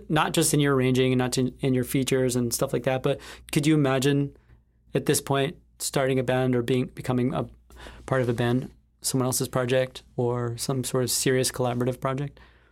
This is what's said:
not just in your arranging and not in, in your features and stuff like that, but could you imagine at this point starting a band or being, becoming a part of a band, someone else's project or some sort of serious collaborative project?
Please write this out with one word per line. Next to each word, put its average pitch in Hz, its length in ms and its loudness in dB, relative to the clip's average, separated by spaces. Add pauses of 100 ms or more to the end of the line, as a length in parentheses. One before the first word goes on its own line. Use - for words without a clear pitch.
not 160 240 0
just 160 200 2
in 156 60 4
your 143 160 2
arranging 131 380 2
and 127 60 2
not 123 180 -2
in, 127 240 0
in 135 120 2
your 127 120 2
features 127 500 0
and 120 180 0
stuff - 200 -2
like 127 100 -2
that, 131 180 0
but 139 200 0 (320)
could 147 120 2
you 156 100 4
imagine 139 600 2 (580)
at - 120 0
this 143 160 2
point 139 340 -2 (240)
starting 135 400 0
a 131 40 0
band 127 300 0
or 123 80 0
being, 127 260 0
becoming 127 460 -2
a 127 120 -2 (600)
part 131 140 2
of 117 60 0
a 123 60 0
band, 123 360 0 (320)
someone 127 240 -2
else's 127 220 -2
project 127 560 0 (140)
or 120 400 -2
some 131 260 -4
sort 127 220 -2
of 113 60 -4
serious 131 380 2
collaborative 123 520 -2
project? 135 400 -6 (300)